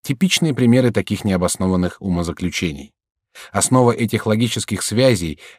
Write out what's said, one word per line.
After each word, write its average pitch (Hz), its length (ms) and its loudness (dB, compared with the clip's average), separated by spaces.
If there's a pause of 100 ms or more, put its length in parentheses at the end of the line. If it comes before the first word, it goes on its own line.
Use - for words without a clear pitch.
Типичные 156 520 0
примеры 123 380 4
таких 98 320 -4
необоснованных 92 760 0
умозаключений. 87 920 -6 (580)
Основа 120 420 2
этих 113 340 -2
логических 110 560 -2
связей 107 580 0 (180)